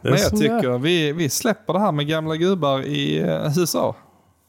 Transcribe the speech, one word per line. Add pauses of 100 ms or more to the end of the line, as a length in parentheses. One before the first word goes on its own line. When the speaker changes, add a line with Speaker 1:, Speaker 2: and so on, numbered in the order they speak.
Speaker 1:
Det
är
Speaker 2:
men
jag
Speaker 1:
som
det
är.
Speaker 2:
tycker
vi,
vi
släpper
det
här
med
gamla
gubbar
i,
eh,
U
S
A. (540)